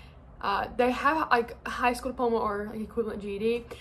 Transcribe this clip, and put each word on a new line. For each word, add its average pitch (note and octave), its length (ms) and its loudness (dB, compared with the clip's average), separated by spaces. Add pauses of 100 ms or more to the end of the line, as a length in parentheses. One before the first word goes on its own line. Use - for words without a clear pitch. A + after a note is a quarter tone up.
(400)
uh, G3 360 0
they B3 160 6
have, D4+ 400 2
like, A#3+ 240 2 (100)
a A3+ 40 -6
high B3 220 2
school B3 200 -4
diploma A#3+ 240 0
or, G#3 340 -2
like, A3 80 -8
equivalent G#3+ 420 -4
G G3+ 140 -6
E G3 60 -4
D, A#3 260 0 (140)